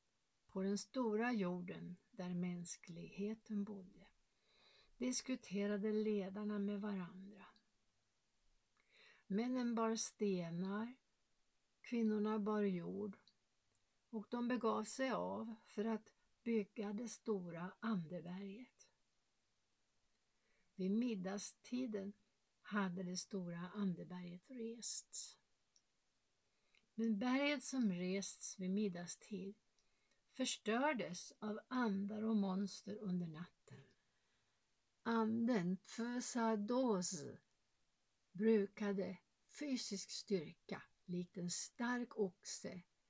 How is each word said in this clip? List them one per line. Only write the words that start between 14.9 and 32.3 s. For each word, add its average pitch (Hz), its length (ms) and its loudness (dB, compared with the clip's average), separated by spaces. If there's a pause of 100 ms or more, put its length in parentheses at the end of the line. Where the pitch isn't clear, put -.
av 202 440 -2 (120)
för - 180 -2
att 220 280 -2 (300)
bygga 214 500 0
det 220 160 -4
stora 180 720 -4
Anderberget. 190 1080 -4 (1900)
Vid 190 160 2
middagstiden 208 1200 0 (480)
hade 190 420 0
det 180 140 -4
stora 180 580 -4
Anderberget 180 760 -4
rests. - 880 -8 (1600)
Men 220 240 2
berget 262 460 4
som 240 280 2
rests 185 680 -2
vid 185 120 -2
middagstid 190 840 -2 (760)
förstördes 233 1080 0
av 214 300 -4
andar 214 540 2
och 220 140 4